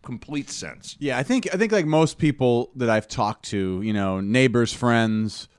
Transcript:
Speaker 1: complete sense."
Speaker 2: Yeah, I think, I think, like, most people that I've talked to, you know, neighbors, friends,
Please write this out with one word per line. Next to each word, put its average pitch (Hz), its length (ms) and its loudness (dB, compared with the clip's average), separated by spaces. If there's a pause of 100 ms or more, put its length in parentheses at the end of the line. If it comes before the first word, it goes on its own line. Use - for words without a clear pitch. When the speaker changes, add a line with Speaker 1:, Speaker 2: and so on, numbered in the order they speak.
Speaker 1:
complete 135 480 -10
sense." - 480 -14
Speaker 2:
Yeah, 135 180 -2
I 135 60 0
think, 240 280 -2
I 180 60 -2
think, 208 140 0
like, 190 160 2
most 156 320 2
people 127 560 2
that 123 120 0
I've 110 200 2
talked 107 380 -4
to, 95 360 -2
you 107 120 -2
know, 95 260 0
neighbors, 117 540 2
friends, 110 760 0 (120)